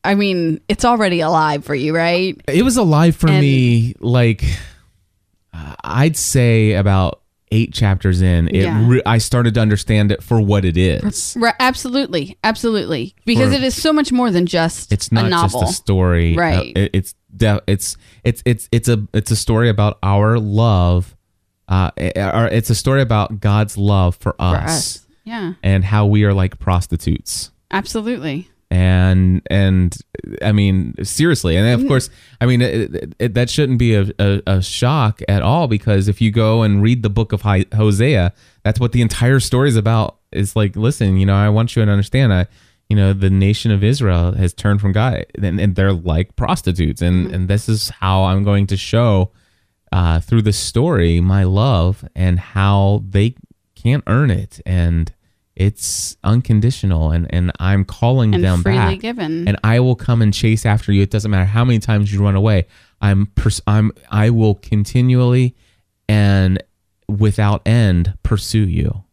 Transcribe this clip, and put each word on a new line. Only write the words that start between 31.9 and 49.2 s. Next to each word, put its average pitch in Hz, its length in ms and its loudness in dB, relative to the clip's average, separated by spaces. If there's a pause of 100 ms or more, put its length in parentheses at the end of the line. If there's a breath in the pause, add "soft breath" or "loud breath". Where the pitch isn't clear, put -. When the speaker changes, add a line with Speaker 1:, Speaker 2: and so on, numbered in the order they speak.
Speaker 2:
I 120 60 0
mean, 123 160 2
it, 110 320 -4
it, - 240 -10
it, 110 160 -4
that 120 160 0
shouldn't 131 300 0
be 117 160 2
a, 98 100 2 (140)
a, 101 260 0
a 92 160 0
shock 123 640 -2
at 98 140 0
all, 151 240 0
because 104 400 0
if 101 140 -2
you 110 100 2
go 110 320 2
and 101 180 2
read 117 220 2
the 104 80 0
book 107 220 -2
of 101 100 -4
Hi-, 101 320 2
Hosea, 107 580 2 (300 soft breath)
that's 110 160 -2
what 120 140 0
the 120 100 2
entire 120 380 2
story 131 300 0
is 110 60 2
about. 110 420 0 (120)
It's 101 240 -4
like, 104 220 0
"Listen, 107 400 0
you 95 100 2
know, 98 80 2
I 104 140 4
want 110 260 0
you 113 100 2
to 104 60 2
understand, 104 420 2
I, 90 140 2 (420 soft breath)
you 104 80 0
know, 98 160 4
the 98 180 0
nation 101 420 2
of 101 100 2
Israel 98 520 0
has 90 200 0
turned 101 260 0
from 101 120 0
God, 104 340 -2 (160)
and, 92 180 -2
and 98 140 0
they're 98 180 0
like 85 440 -2
prostitutes. 90 640 -2
And, 90 240 0
Speaker 1:
Mm-hmm. - 80 -8
Speaker 2:
and 90 140 -4
this 104 200 -2
is 107 200 -2
how 95 360 -2
I'm 95 200 0
going 101 240 2
to 98 80 -2
show, 104 560 0 (580)